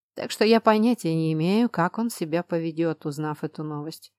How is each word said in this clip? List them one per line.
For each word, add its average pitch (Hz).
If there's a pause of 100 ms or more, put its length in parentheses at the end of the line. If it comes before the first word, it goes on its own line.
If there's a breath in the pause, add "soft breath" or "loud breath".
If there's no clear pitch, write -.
(140)
Так -
что -
я 220
понятия 214
не 160
имею, 190
как 175
он 226
себя 170
поведет, 165
узнав 151
эту 156
новость. 151